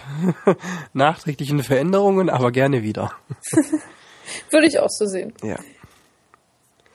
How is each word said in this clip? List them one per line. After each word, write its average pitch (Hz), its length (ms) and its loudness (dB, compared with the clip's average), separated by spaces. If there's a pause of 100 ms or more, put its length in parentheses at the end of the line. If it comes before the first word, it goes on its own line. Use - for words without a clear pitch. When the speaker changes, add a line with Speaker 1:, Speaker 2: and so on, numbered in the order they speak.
(440)
Speaker 1:
<laughs> 185 100 4 (380)
nachträglichen 143 680 0
Veränderungen, 185 680 2
aber 127 220 2
gerne 131 300 2
wieder. 104 300 -4 (400)
<laughs> - 1000 -4
Speaker 2:
Würde 302 160 6
ich 302 120 0
auch - 120 2
so - 160 -4
sehen. 190 260 -8 (100)
Speaker 1:
Ja. 104 140 -6 (1400)